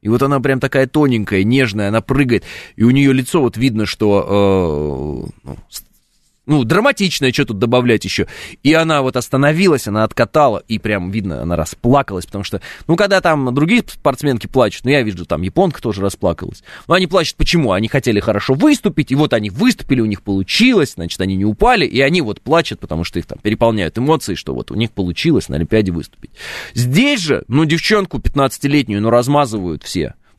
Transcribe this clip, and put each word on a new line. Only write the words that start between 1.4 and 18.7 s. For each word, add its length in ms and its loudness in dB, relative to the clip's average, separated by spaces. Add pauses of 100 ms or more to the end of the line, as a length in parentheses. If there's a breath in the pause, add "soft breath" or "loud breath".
нежная, 460 0
она 120 0
прыгает, 420 0 (320 loud breath)
и 80 0
у 60 6
неё 220 4
лицо 300 0
вот 160 0
видно, 280 0
что, 420 0
э, 1160 -2
ну, 140 -14 (120)
с-, 140 -18 (640)
ну, 160 2
драматичное, 680 0
что 140 0
тут 140 -6
добавлять 460 2
ещё. 200 -4 (380 loud breath)
И 100 4
она 280 2
вот 160 -2
остановилась, 720 2
она 180 0
откатала, 640 2
и 100 -2
прям 320 -4
видно, 300 -6
она 160 -2
расплакалась, 680 0
потому 200 -10
что, 160 -8 (260 loud breath)
ну, 80 2
когда 260 2
там 320 0
другие 320 2
спортсменки 600 -2
плачут, 380 0
ну, 60 2
я 120 2
вижу, 220 -6
там 160 -4
японка 400 0
тоже 200 -4
расплакалась. 600 -4 (240 loud breath)
Но 80 2
они 100 2
плачут 300 0
почему? 380 2
Они 160 0
хотели 320 0
хорошо 320 0
выступить, 580 0